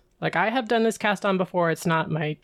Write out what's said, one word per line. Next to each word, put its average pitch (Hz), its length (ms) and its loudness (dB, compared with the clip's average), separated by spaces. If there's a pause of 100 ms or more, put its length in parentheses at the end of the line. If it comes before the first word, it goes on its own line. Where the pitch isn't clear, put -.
(220)
Like, 165 140 -2
I 190 140 2
have 233 180 -2
done 226 160 2
this 226 140 0
cast 185 280 -2
on 190 100 2
before. 175 340 0
It's 160 160 -2
not 160 240 2
my 151 340 -4